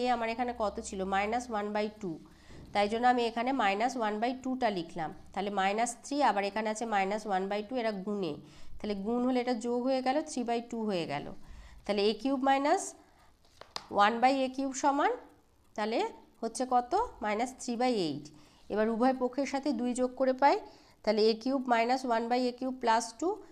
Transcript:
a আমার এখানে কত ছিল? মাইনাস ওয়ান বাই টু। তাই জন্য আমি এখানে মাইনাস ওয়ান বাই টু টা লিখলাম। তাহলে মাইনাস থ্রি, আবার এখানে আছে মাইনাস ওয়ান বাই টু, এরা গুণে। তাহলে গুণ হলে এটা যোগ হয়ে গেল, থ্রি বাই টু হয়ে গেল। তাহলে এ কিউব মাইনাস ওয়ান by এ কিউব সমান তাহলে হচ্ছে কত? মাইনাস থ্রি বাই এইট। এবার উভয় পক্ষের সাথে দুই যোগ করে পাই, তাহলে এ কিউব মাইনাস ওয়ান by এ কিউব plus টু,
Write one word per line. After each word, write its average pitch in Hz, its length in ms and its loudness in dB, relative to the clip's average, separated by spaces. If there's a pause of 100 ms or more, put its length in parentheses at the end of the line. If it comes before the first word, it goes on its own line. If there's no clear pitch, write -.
a - 20 2 (100)
আমার 226 180 -2
এখানে 240 180 -2 (100)
কত 202 140 -2 (120)
ছিল? 196 120 -6 (140)
মাইনাস 214 380 0
ওয়ান 208 220 -2
বাই 214 120 0 (140)
টু। 185 100 -6 (640)
তাই 208 180 4
জন্য 226 120 -2 (100)
আমি 240 160 2
এখানে 233 200 -2 (120)
মাইনাস 208 380 2
ওয়ান 214 220 0
বাই 247 100 0 (100)
টু 262 80 -4 (120)
টা 240 60 4 (100)
লিখলাম। 165 320 -6 (220)
তাহলে 202 180 -4 (100)
মাইনাস 208 300 2 (140)
থ্রি, 285 120 -4 (140)
আবার 202 200 2
এখানে 220 240 -2
আছে 226 100 -6 (100)
মাইনাস 202 340 0
ওয়ান 190 220 0
বাই 208 180 -2
টু, 254 140 -8
এরা 220 100 0 (140)
গুণে। 202 260 -2 (460)
তাহলে 214 160 -2 (120)
গুণ 240 220 0
হলে 254 160 2
এটা 247 100 0 (120)
যোগ 240 220 0
হয়ে 262 180 2
গেল, 262 100 2 (140)
থ্রি - 180 -4
বাই 240 120 0 (100)
টু 233 80 -4 (120)
হয়ে 175 220 0
গেল। 123 140 -4 (580)
তাহলে 208 260 0
এ - 20 2 (100)
কিউব 269 160 0 (120)
মাইনাস 285 320 4 (1120)
ওয়ান 202 160 6 (100)
by 262 120 6 (120)
এ - 100 -2
কিউব 269 160 -2 (100)
সমান 294 300 4 (640)
তাহলে 220 220 0 (440)
হচ্ছে 226 200 -4 (120)
কত? 247 180 2 (320)
মাইনাস 214 260 0 (100)
থ্রি - 120 -4 (100)
বাই 254 100 4 (160)
এইট। 147 160 -4 (480)
এবার 214 220 2
উভয় 254 280 4
পক্ষের 254 300 -2
সাথে 277 160 -2 (120)
দুই 247 100 0 (100)
যোগ 254 100 2 (100)
করে 262 220 4
পাই, 294 140 8 (480)
তাহলে 214 180 4 (100)
এ - 100 4
কিউব 262 180 0 (140)
মাইনাস 240 340 2
ওয়ান 226 220 2
by 247 100 2 (100)
এ - 80 -6
কিউব 254 240 -4
plus 233 220 4 (140)
টু, 320 100 0 (240)